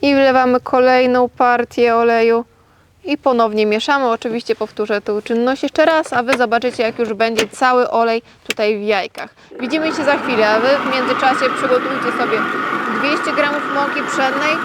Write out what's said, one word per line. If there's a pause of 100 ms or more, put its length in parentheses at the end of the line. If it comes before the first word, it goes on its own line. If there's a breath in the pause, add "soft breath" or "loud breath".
I
wlewamy
kolejną
partię
oleju (600 soft breath)
i
ponownie
mieszamy.
Oczywiście
powtórzę
tę
czynność
jeszcze
raz,
a
Wy
zobaczycie,
jak
już
będzie
cały
olej (240 soft breath)
tutaj
w
jajkach. (260 loud breath)
Widzimy
się
za
chwilę,
a
Wy
w
międzyczasie
przygotujcie
sobie (600)
dwieście
gramów (120)
mąki
pszennej (100)